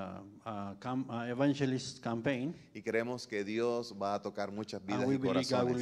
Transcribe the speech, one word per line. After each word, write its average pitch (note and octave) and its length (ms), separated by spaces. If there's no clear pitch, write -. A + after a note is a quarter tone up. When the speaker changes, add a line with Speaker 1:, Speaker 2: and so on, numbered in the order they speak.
Speaker 1:
a, G2+ 260
a G2 80
cam-, B2+ 320
a A#2 180
evangelist C3 720
campaign. B2 540
Speaker 2:
Y A2 80
creemos A#2 460
que G#2 160
Dios A#2 580
va G2+ 140
a G2+ 80
tocar G2+ 280
muchas G#2 320
vidas B2 180
Speaker 1:
And B2+ 80
we C3+ 60
Speaker 2:
y - 40
Speaker 1:
believe C3 320
God B2 140
will B2 160